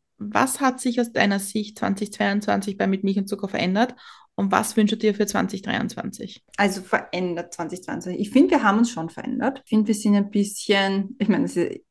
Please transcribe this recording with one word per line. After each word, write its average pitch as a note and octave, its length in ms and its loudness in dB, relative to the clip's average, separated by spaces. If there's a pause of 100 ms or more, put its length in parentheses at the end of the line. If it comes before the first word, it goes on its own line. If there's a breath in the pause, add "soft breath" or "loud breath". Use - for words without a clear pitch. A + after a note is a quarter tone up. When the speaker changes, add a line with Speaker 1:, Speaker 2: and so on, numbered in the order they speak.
(180)
Speaker 1:
was G#3 440 0
hat B3+ 180 2
sich A#3+ 220 0
aus A#3 100 -2
deiner G3 280 2
Sicht G#3 400 -6
zwanzig G3 340 -2
zweiundzwanzig G3+ 640 0
bei G3 100 2
Mit F#3+ 160 0
Milch G3 140 0
und G3 100 -2
Zucker G3 220 -6
verändert G3 460 0 (400 loud breath)
und G3 160 0
was - 260 2
wünschst G#3 160 4
du A3 40 -4
dir G#3+ 180 0
für G#3 100 0
zwanzig F#3+ 380 -4
dreiundzwanzig? - 800 -6 (100)
Speaker 2:
Also G3 260 0
verändert F3 720 -4
zwanzig F3 300 -8
zweiundzwanzig. F3+ 380 -8
Ich G3+ 80 -4
find, F4 220 6
wir B3+ 120 2
haben G#3 140 4
uns A#3+ 140 2
schon E3 180 -6
verändert. - 560 -4
Ich - 40 -18
find, G#3+ 180 2
wir A3 80 2
sind G#3 200 2
ein G3+ 140 2
bisschen, G3 920 0
ich G3 80 0
meine, E3 160 2
das F3+ 140 -4
ist - 340 -2